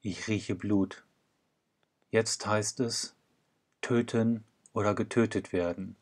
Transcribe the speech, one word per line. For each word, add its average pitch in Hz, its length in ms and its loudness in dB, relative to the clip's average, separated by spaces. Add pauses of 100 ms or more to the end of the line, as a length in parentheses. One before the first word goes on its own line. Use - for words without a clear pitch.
Ich - 260 -6
rieche 104 260 -2
Blut. 98 500 0 (1080)
Jetzt - 340 0
heißt 107 360 0
es, - 340 -4 (680)
töten 117 640 2 (280)
oder 104 200 2
getötet 110 600 0
werden. 90 480 -2